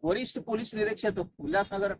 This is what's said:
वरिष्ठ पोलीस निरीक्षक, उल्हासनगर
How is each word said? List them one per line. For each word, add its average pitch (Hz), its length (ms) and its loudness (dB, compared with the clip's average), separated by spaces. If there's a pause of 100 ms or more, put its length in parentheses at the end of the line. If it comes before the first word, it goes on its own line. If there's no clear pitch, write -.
वरिष्ठ 208 360 0
पोलीस 226 360 -2
निरीक्षक, 214 360 2 (280)
उल्हासनगर 196 600 0